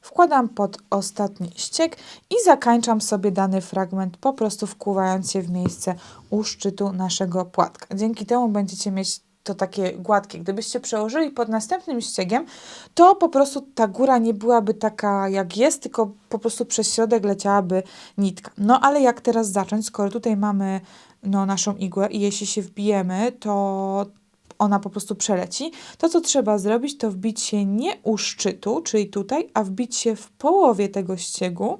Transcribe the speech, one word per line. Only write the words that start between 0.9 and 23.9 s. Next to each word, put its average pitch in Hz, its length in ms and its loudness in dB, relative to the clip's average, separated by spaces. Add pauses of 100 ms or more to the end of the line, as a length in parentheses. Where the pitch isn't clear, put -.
ściek - 420 -2 (320)
i 370 60 -2 (100)
zakańczam 240 560 4
sobie 202 300 0
dany 190 300 0
fragment, 185 560 -4
po 269 160 0
prostu 214 340 -4
wkuwając 190 640 -2
się 190 100 -2
w 175 100 -6
miejsce 180 440 -2 (340)
u 208 140 0
szczytu 202 500 -4
naszego 185 520 -2
płatka. - 500 -2
Dzięki 220 300 -2
temu 240 240 2
będziecie 196 420 -2
mieć 190 300 -4 (240)
to 196 100 -6
takie 190 380 -2
gładkie. 196 460 -2
Gdybyście 196 400 -4
przełożyli 233 520 -2
pod 233 180 -4
następnym 240 520 -4
ściegiem, 214 440 -2 (480)
to 359 220 8
po 349 140 2
prostu 277 320 2 (140)
ta 220 120 2
góra 254 300 2
nie 226 160 2
byłaby 220 400 2
taka, 208 560 -2
jak 190 280 -2
jest, 294 260 2
tylko 214 280 -2 (180)
po 226 100 -4
prostu 233 260 -2
przez - 280 -2
środek 226 320 2
leciałaby 196 580 2 (340)
nitka. 190 400 -2
No 226 220 6
ale 277 220 4
jak 254 200 4
teraz 226 300 0
zacząć, 202 340 -2
skoro 202 240 -2
tutaj 220 280 -2
mamy, 196 440 0 (420)
no, 196 220 2
naszą 196 300 -2
igłę 196 360 -2
i 214 80 -4
jeśli 202 280 -2
się 208 140 -4
wbijemy, 196 800 0
to 196 680 -2 (540)